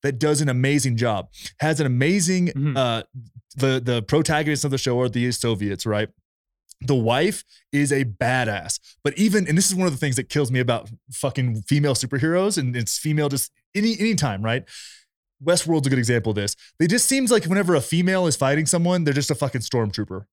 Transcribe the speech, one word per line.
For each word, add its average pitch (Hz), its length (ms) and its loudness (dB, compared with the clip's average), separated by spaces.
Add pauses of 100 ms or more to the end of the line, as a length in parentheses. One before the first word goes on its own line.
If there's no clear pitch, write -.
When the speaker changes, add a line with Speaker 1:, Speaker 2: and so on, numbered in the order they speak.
Speaker 1:
that 135 160 -2
does 151 220 2
an 151 80 2
amazing 131 480 2
job, 110 320 0 (320)
has 151 200 0
an 147 60 2
amazing, 175 600 2
Speaker 2:
Mm-hmm. 135 280 -2
Speaker 1:
uh, 120 260 0 (540)
the, 131 280 2
the 120 180 0
protagonists 151 640 0
of 143 60 -2
the 131 80 -2
show 123 220 0
are 127 80 0
the 120 240 -2
Soviets, 104 520 -4
right? 107 240 -2 (720)
The 127 140 0
wife 131 480 2 (300)
is 143 200 2
a 135 120 0
badass. 113 760 -2 (240)
But 143 160 -2
even, 196 300 2
and 151 100 2
this 190 100 2
is 190 60 -2
one 185 120 2
of 165 60 0
the 131 60 -6
things 135 180 0
that 135 120 -4
kills 143 220 0
me 127 100 0
about 120 280 0 (240)
fucking 123 500 -2
female 143 320 2
superheroes, 160 640 0
and 123 180 -2
it's 117 220 -4
female 151 300 0
just 139 220 -4 (240)
any, 214 240 0
anytime, 156 440 0
right? 113 220 -2 (800)
Westworld's 165 420 2
a 135 40 2
good 131 80 4
example 117 320 0
of 101 60 0
this. 101 200 -4 (240)
It 165 80 4
just 226 180 2
seems 262 240 2
like 220 140 4
whenever 180 300 2
a 143 60 4
female 180 460 0
is 151 100 0
fighting 147 300 2
someone, 175 380 2
they're 143 100 2
just 139 160 0
a 147 40 2
fucking 131 260 -2
stormtrooper. 104 720 -4